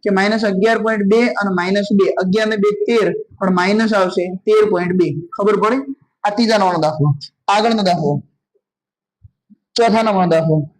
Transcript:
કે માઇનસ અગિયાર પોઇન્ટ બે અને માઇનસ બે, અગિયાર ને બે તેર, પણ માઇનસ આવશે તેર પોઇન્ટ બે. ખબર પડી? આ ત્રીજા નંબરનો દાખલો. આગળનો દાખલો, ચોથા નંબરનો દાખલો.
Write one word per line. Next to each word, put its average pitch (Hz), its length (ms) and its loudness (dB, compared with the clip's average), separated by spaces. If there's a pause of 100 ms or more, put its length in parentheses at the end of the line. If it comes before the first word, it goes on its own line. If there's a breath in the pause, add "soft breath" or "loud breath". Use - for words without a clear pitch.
કે 208 140 -2
માઇનસ 208 320 0
અગિયાર 214 360 0
પોઇન્ટ 220 260 0
બે 226 80 4 (200)
અને 202 200 -2
માઇનસ 196 380 -2
બે, 190 80 4 (160)
અગિયાર 214 300 0
ને 220 120 -2
બે 208 60 2 (180)
તેર, 220 200 2 (320)
પણ 185 200 0
માઇનસ 208 400 0
આવશે 185 240 -2 (220)
તેર 214 260 4
પોઇન્ટ 175 280 -2
બે. 170 80 2 (280)
ખબર 208 280 0
પડી? 254 180 0 (440)
આ 208 100 -2
ત્રીજા 220 240 2
નંબરનો 180 260 0
દાખલો. 156 220 0 (460 loud breath)
આગળનો 220 360 0
દાખલો, 156 240 0 (1600)
ચોથા 226 280 2
નંબરનો 185 300 0
દાખલો. 160 220 2 (220)